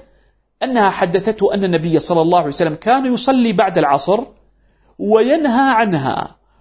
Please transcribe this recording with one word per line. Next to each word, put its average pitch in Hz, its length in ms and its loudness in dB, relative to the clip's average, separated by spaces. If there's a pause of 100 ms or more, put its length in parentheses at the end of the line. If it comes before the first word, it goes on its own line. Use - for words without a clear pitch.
(640)
أنها 240 280 0
حدثته 190 640 -2
أن 196 100 -2
النبي 165 360 0
صلى 170 220 0
الله 175 160 2
عليه 156 100 0
وسلم 156 260 -2
كان 254 400 0
يصلي 240 380 0
بعد 190 260 0
العصر 147 420 0 (760)
وينهى 247 760 2
عنها، 175 640 -2 (240)